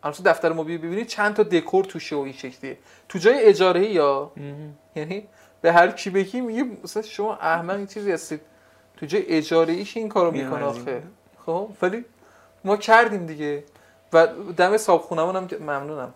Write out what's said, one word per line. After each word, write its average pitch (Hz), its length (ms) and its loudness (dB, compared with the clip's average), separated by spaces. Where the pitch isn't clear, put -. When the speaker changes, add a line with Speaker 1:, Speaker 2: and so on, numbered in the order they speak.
Speaker 1:
البته 151 200 -8
دفتر 170 280 4
ما 165 120 -4
بی-، 165 140 -6
ببینید 175 300 -6
چند 208 280 -2
تا 214 80 2
دکور 190 420 0
توشه 160 300 -10
و 143 40 -2
این 135 140 -8
شکلیه. 131 440 -14
تو 190 100 -6
جای 233 240 6
اجاره‌ای 190 480 6
یا 143 460 2
Speaker 2:
مهم. 147 400 -14
Speaker 1:
یعنی 180 320 -8
به 165 120 4
هر 170 180 8
کی - 180 -8
بگی 190 320 -2
میگه 240 240 -4
مثلاً 208 200 -8
شما 214 320 -6
احمق، 170 400 -2
این 202 120 -8
چیزی 202 240 -6
هستید، 151 300 -6
تو - 80 -12
جای 170 220 -2
اجاره‌ایش 165 720 0
این 220 120 -6
کارو 175 220 2
می‌کنه 135 280 -6
Speaker 2:
می‌ارزیم. 123 220 -6
Speaker 1:
آخه. 127 220 -8
خب 185 240 -4
ولی 214 240 -2
ما 202 140 0
کردیم 214 480 4
دیگه. 147 380 -6
و 165 140 8
دم 185 200 4
صاحب 180 240 2
خونمون 175 340 -4
هم 185 120 -6
که 175 100 -10
ممنونم. 143 580 -8